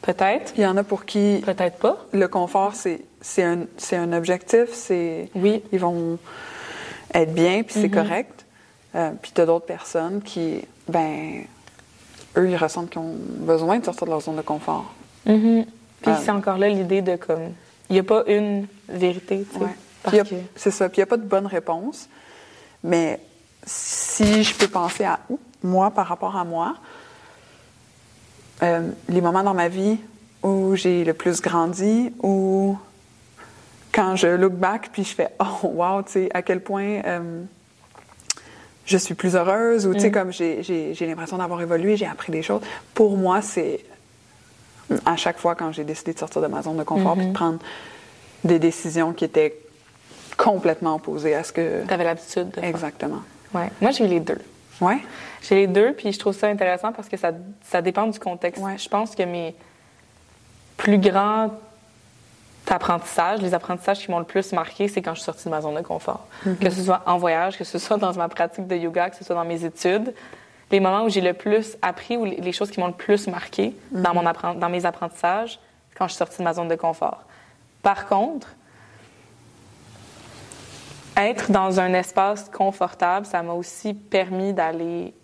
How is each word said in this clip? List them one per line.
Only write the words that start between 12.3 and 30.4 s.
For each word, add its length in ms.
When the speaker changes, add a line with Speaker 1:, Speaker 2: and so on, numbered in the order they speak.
Speaker 2:
eux, 140
ils 60
ressentent 340
qu'ils 100
ont 160
besoin 400
de 80
sortir 200
de 40
leur 100
zone 160
de 60
confort. 500
Speaker 1:
Mm-hmm. 380
Puis 100
Speaker 2:
Euh. 100
Speaker 1:
c'est 80
encore 280
là 100
l'idée 320
de, 160
comme, 360
il 80
y 20
a 40
pas 240
une 400
vérité, 600
tu 80
sais, 60
Speaker 2:
Ouais. 60
Speaker 1:
parce 120
Speaker 2:
Puis 40
y 20
a 40
Speaker 1:
que 40
Speaker 2:
c'est 140
ça. 200
Puis 80
il 20
y 40
a 20
pas 100
de 80
bonne 220
réponse. 600
Mais 340
si 760
je 100
peux 140
penser 360
à 140
moi, 260
par 160
rapport 300
à 80
moi, 320
euh, 280
les 120
moments 220
dans 120
ma 140
vie 300